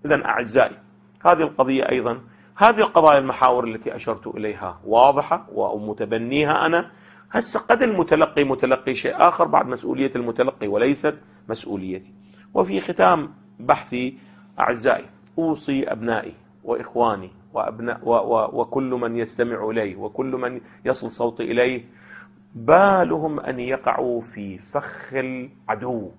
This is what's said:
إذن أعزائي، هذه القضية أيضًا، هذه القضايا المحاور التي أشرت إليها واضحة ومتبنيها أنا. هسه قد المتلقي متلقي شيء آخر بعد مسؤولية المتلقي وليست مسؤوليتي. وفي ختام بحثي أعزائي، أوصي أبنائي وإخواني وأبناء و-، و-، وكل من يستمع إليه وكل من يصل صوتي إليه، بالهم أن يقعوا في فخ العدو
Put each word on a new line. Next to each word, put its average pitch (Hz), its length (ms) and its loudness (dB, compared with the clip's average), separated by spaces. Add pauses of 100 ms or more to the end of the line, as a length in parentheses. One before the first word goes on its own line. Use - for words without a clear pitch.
إذن 143 180 2
أعزائي، 117 540 0 (500)
هذه 170 160 6
القضية 135 460 2
أيضًا، 120 320 -2 (360)
هذه 214 240 6
القضايا 156 380 8
المحاور 127 460 2
التي 113 320 -8
أشرت 110 300 -6
إليها 101 600 -8
واضحة 135 680 2
ومتبنيها 113 1120 -2
أنا. 170 240 -2 (420)
هسه - 280 -4
قد 240 220 0
المتلقي 160 640 2
متلقي 131 500 0
شيء - 220 -4
آخر 170 280 4
بعد 151 220 2
مسؤولية 127 500 -4
المتلقي 120 520 -2
وليست 139 500 0 (300)
مسؤوليتي. 95 680 -8 (400)
وفي 190 260 0
ختام 180 540 0 (260)
بحثي 127 580 -2 (420)
أعزائي، 120 440 0 (340)
أوصي 147 460 -2
أبنائي 113 500 -4 (300)
وإخواني 113 680 -2 (220)
وأبناء 117 500 -6
و-، 117 100 -2
و-، 113 480 0
وكل 131 300 -2
من 120 260 -4
يستمع 113 540 -4
إليه 104 260 -4
وكل 104 300 -8
من 123 340 -6 (240)
يصل 123 260 -4
صوتي 117 320 -4
إليه، 123 420 0 (680)
بالهم 160 840 4
أن 127 200 -8
يقعوا 123 600 -2
في 101 380 -12
فخ - 560 -10
العدو 123 1040 -6